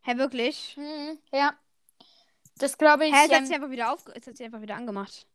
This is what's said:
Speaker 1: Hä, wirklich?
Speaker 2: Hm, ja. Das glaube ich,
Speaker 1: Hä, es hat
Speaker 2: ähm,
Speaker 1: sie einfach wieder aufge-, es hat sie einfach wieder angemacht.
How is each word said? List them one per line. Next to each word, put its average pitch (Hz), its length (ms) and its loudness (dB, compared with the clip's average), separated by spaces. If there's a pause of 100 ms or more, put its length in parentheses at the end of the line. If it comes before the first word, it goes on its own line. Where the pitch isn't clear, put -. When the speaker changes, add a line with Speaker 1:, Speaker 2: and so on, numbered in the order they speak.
Speaker 1:
Hä, 240 160 -4
wirklich? 262 580 -4
Speaker 2:
Hm, 294 440 -12 (120)
ja. 285 220 2 (1040)
Das 269 220 -4
glaube 302 260 6
ich, 302 80 0
Speaker 1:
Hä, 285 120 8
es - 60 2
hat 294 100 6
Speaker 2:
ähm, 269 40 -8
Speaker 1:
sie 269 80 -4
einfach 285 160 -6
wieder 240 220 -4
aufge-, - 240 -10
es 240 100 -18
hat 240 100 -20
sie 247 100 -16
einfach 226 180 -16
wieder 214 100 -12
angemacht. 202 600 -10